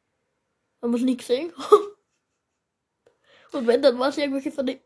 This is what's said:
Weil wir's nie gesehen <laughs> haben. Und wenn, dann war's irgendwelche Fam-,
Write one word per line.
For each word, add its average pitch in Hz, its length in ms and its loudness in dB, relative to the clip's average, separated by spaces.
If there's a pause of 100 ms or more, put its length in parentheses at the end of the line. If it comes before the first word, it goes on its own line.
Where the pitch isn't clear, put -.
(800)
Weil 240 140 -4
wir's 233 80 -2
nie 254 160 0
gesehen 285 380 -6
<laughs> - 20 -18
haben. - 260 4 (1700)
Und 262 160 -2
wenn, 247 160 4
dann 247 160 4
war's 277 180 0
irgendwelche 277 340 -4
Fam-, - 340 -4